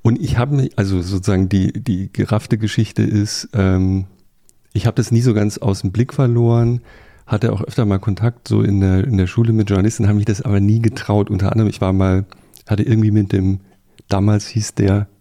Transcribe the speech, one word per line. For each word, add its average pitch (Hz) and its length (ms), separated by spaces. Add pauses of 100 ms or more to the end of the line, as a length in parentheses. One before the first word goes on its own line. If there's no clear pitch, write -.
Und 117 180
ich 139 200
hab 127 120
mich, 139 280
also 98 240
sozusagen 95 480
die, 98 240
die 98 360
geraffte - 460
Geschichte 110 460
ist, 104 500
ähm, 95 540 (680)
ich - 140
hab 214 100
das 117 160
nie 117 80
so 120 140
ganz 104 240
aus 98 240
dem 95 100
Blick 110 220
verloren, 117 680 (460)
hatte 107 260
auch 101 80
öfter - 240
mal 98 140
Kontakt 107 500
so 107 140
in 101 180
der, 95 240
in 110 140
der 92 80
Schule 113 260
mit 110 160
Journalisten, 101 400
hab 104 60
mich 104 100
das 104 160
aber 101 200
nie 107 200
getraut. 104 480
Unter 98 240
anderem, 110 160
ich - 140
war 95 100
mal, 95 320 (420)
hatte 107 180
irgendwie 110 260
mit 104 220
dem, 95 280 (480)
damals 101 400
hieß - 260
der 101 320 (140)